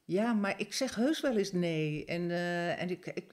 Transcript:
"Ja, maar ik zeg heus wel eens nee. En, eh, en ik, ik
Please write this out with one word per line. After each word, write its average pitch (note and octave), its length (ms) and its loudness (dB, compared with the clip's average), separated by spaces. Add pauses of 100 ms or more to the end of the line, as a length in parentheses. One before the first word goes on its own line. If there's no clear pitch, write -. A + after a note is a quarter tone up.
"Ja, G#3 280 2
maar G3+ 280 2
ik A3 120 -6
zeg B3+ 220 -2
heus C4+ 260 2
wel C4 160 2
eens G3 160 0
nee. D#3 520 0
En, E3+ 260 -2
eh, F3 520 0
en F3+ 80 -2
ik, F3 160 -6
ik - 260 -8